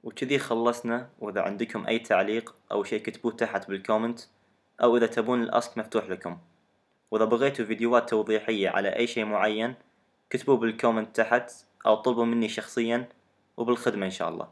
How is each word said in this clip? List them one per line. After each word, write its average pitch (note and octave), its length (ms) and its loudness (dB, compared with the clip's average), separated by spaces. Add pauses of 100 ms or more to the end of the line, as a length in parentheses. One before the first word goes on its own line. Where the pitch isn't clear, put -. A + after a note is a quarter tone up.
وكذي C3 340 -2
خلصنا، A#2 680 -2 (100)
وإذا G2+ 220 -4
عندكم G2+ 460 -4
أي A2+ 120 0
تعليق G#2 560 0 (180)
أو G2+ 120 0
شيء A2 180 -4
كتبوه A2+ 300 -4
تحت G2+ 360 -4
بالكومنت، A2 520 -2 (640)
أو A#2+ 140 6
إذا A#2 100 4
تبون A#2 360 0
الأسك - 360 -6
مفتوح A2 260 -2
لكم. F2 340 -10 (720)
وإذا A2 140 2
بغيتوا A#2+ 400 2
فيديوهات A#2 460 2
توضيحية G#2+ 580 0
على G2 280 0
أي A#2 100 2
شيء A#2 180 -4
معين G#2+ 500 0 (560)
كتبوه C3 260 4
بالكومنت A2+ 600 0
تحت، - 360 2 (340)
أو G#2+ 80 8
طلبوا A#2 300 2
مني A#2 240 0
شخصيًا، A#2 600 -2 (480)
وبالخدمة A#2 500 0
إن F#2 40 -2
شاء F2 180 -4
الله. E2 240 -8